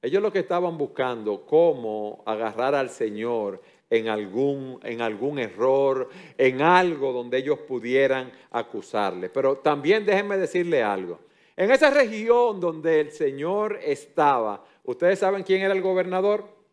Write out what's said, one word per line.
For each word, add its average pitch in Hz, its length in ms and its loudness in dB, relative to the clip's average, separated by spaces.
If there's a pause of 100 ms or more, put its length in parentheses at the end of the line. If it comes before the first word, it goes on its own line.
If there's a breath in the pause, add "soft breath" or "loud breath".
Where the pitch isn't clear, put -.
Ellos 147 200 0
lo 214 80 0
que 190 100 -2
estaban 175 360 -2
buscando, 120 680 -4
cómo 117 800 0
agarrar 110 480 -2
al 131 160 -2
Señor 107 720 -4 (260 soft breath)
en 113 200 0
algún, 127 720 -4
en 117 180 -8
algún 117 380 -4
error, 131 720 0 (260 loud breath)
en 131 240 2
algo 160 540 2
donde 123 240 -4
ellos 135 220 -2
pudieran 127 680 0 (200 loud breath)
acusarle. 101 800 -4
Pero 135 260 0
también 156 480 2
déjenme 202 320 0
decirle 175 460 0
algo. 95 360 -2 (360 soft breath)
En 196 160 0
esa 269 200 6
región 226 680 2
donde 160 400 2
el 151 120 -4
Señor 170 720 -2
estaba, 135 800 0 (200 soft breath)
¿ustedes 175 340 0
saben 196 240 0
quién 190 180 0
era 190 140 0
el 190 80 -2
gobernador? 185 680 0 (240)